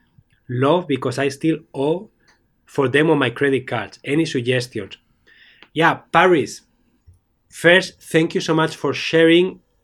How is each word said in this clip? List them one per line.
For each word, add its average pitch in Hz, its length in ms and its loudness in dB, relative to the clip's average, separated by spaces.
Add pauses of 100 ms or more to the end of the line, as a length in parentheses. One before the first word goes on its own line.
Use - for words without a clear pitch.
(480)
love 139 380 0
because 131 320 -4
I 139 100 -2
still 156 300 -4 (160)
owe 160 340 -4 (560)
for 135 240 -2
them 156 220 2
on 151 80 2
my 127 120 0
credit 135 360 -2
cards. 110 380 -8
Any 151 220 -2
suggestions?" 123 680 -6 (800)
Yeah, 151 200 2 (180)
Paris, 170 500 2 (920)
first, 180 480 2
thank 160 320 0
you 185 60 -2
so 160 120 -4
much 160 220 0
for 143 180 -4
sharing. 165 680 2 (240)